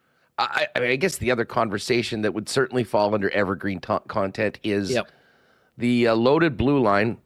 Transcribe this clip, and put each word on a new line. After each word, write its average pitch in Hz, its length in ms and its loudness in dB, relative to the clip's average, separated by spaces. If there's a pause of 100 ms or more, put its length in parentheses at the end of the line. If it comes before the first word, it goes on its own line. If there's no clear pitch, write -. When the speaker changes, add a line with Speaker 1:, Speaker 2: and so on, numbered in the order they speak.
(400)
Speaker 1:
I, 139 360 -2
I - 40 -2
mean, 123 100 0
I 131 60 0
guess 170 220 -2
the 113 120 -4
other 117 160 0
conversation 113 760 -2
that 104 120 0
would 107 160 -6
certainly 127 340 0
fall 104 300 0
under 98 180 0
evergreen 98 500 -2
to-, 98 260 -2
content 101 560 -4
is 101 280 -2
Speaker 2:
Yep. 117 200 -2 (640)
Speaker 1:
the, 120 300 2
uh, 113 80 4
loaded 135 420 4
blue 135 220 2
line 104 460 2